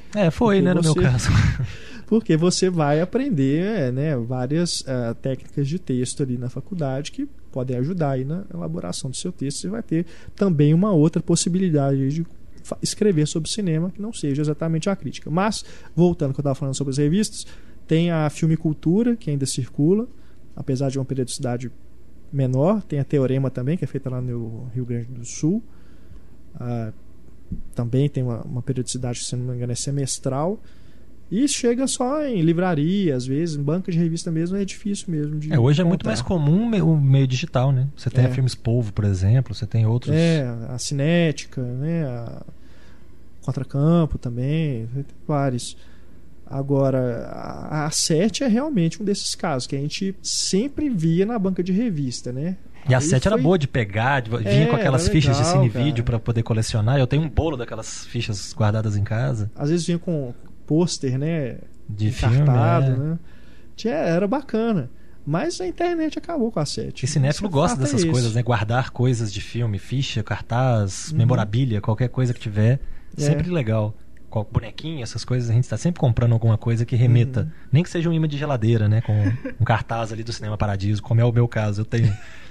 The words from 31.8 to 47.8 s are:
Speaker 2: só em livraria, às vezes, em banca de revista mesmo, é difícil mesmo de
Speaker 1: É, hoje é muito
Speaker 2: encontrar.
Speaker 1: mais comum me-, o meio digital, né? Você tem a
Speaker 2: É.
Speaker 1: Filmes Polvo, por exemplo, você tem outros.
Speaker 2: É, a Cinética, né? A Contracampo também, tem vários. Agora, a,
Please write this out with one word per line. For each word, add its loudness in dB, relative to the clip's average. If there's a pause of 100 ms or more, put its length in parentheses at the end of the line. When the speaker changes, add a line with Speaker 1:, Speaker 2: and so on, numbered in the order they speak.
Speaker 2:
só 0
em 0
livraria, 2
às -2
vezes, -2
em -2
banca 0
de 2
revista 0
mesmo, 0
é 0
difícil -6
mesmo -2
de -4
Speaker 1:
É, 6
hoje 6
é 4
muito 2
Speaker 2:
encontrar. -2
Speaker 1:
mais -2
comum 2
me-, 2
o 4
meio 6
digital, 0
né? 2
Você -4
tem 4
a 6
Speaker 2:
É. 2
Speaker 1:
Filmes 2
Polvo, 0
por 0
exemplo, 2
você -6
tem 2
outros. 2
Speaker 2:
É, 4 (220)
a -6
Cinética, 0
né? -2
A -8 (960)
Contracampo 2
também, -2
tem -4 (220)
vários. 0 (680)
Agora, 0
a, -6